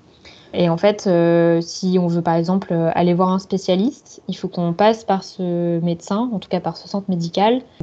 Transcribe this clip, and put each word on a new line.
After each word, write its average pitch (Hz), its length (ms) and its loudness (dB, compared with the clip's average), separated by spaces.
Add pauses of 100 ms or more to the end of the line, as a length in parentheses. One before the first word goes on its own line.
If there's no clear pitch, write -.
(520)
Et 175 160 2
en 165 100 2
fait, 208 280 0
euh, 170 560 4
si 185 400 -2
on 175 60 0
veut 170 160 0
par 170 100 2
exemple, 180 380 0
euh, 165 240 0
aller 175 180 2
voir 185 160 2
un 190 80 2
spécialiste, 190 920 -2
il 185 80 -8
faut - 120 -8
qu'on 175 260 -4
passe 214 300 2
par 190 200 -2
ce 175 580 -2
médecin, 175 520 -2
en 185 60 -4
tout - 100 -14
cas 180 100 -2
par 165 160 -6
ce - 120 -20
centre 196 200 -6
médical, 190 540 0 (220)